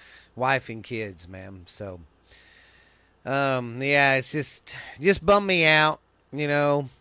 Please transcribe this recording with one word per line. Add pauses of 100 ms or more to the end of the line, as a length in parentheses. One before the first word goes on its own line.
(360)
wife
and
kids,
man.
So, (1200)
um,
yeah,
it's
just, (240)
just
bummed
me
out, (320)
you
know. (100)